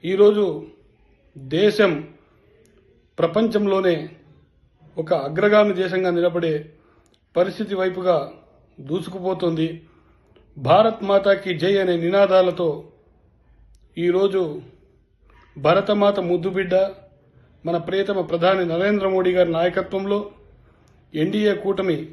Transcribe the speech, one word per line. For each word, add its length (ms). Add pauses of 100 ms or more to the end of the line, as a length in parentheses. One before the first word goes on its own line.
ఈరోజు 400 (920)
దేశం 560 (1300)
ప్రపంచంలోనే 760 (1000)
ఒక 160 (160)
అగ్రగామి 520
దేశంగా 380
నిలబడే 360 (800)
పరిస్థితి 440
వైపుగా 360 (600)
దూసుకుపోతోంది. 920 (880)
భారత్ 540
మాతాకి 420 (100)
జై 200
అనే 120 (100)
నినాదాలతో 680 (1300)
ఈరోజు 460 (1120)
భరతమాత 600 (120)
ముద్దుబిడ్డ, 440 (920)
మన 120 (100)
ప్రియతమ 340 (100)
ప్రధాని 420
నరేంద్ర 420
మోడీ 220
గారి 220
నాయకత్వంలో 640 (920)
ఎన్డీఏ 420 (100)
కూటమి 340 (140)